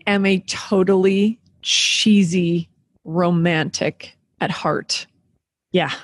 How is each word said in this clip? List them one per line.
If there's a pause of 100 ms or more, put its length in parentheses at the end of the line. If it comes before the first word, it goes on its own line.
am
a
totally (240)
cheesy (360)
romantic (240)
at
heart. (680)
Yeah. (120)